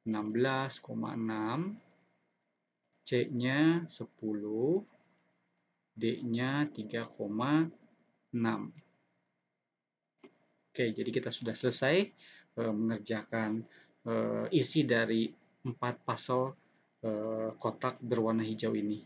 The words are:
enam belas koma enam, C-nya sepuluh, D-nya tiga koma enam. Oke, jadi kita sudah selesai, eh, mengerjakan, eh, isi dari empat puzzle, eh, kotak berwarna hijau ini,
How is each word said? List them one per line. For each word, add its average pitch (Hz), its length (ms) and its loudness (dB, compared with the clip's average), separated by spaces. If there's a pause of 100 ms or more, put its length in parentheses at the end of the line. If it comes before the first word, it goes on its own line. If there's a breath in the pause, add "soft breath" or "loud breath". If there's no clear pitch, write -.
enam 107 240 -2
belas 131 540 0
koma 117 340 -6
enam, 113 640 -4 (1300)
C-nya 139 800 2
sepuluh, 113 960 -2 (1120)
D-nya 127 720 0
tiga 113 400 -6
koma 123 560 2 (680)
enam. 110 340 0 (2000)
Oke, 113 240 0
jadi 113 160 -4
kita 123 240 -2
sudah 113 240 -6
selesai, 131 380 2 (680 loud breath)
eh, 113 120 0
mengerjakan, 110 920 -2 (400 loud breath)
eh, 113 480 0
isi 147 320 4
dari 113 400 4 (400)
empat 120 400 -4
puzzle, 127 480 0 (480 soft breath)
eh, 110 560 -2
kotak 123 400 -2
berwarna 113 480 2
hijau 110 320 0
ini, 104 280 -2